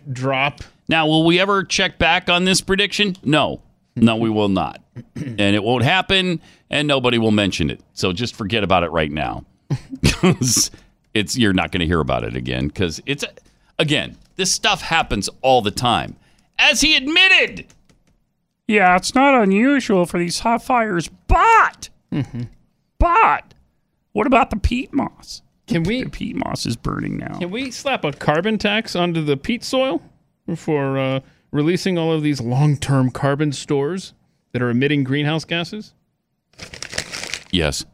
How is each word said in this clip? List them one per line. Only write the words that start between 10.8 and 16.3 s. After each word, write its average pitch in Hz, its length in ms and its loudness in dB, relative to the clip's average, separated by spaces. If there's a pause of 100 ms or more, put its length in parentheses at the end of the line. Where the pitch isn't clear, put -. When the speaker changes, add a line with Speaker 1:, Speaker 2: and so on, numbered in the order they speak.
Speaker 2:
it's, 107 240 -2
you're 107 160 4
not 85 180 0
gonna 90 140 -2
hear 82 140 2
about 64 240 0
it 57 120 -6
again, 64 360 -4
'cause 85 340 -4
it's, 143 180 -6 (540)
again, 139 380 -2 (220)
this 185 160 -2
stuff - 280 -2
happens 147 480 -2 (120)
all 127 200 4
the 104 100 0
time. 92 440 -2 (420)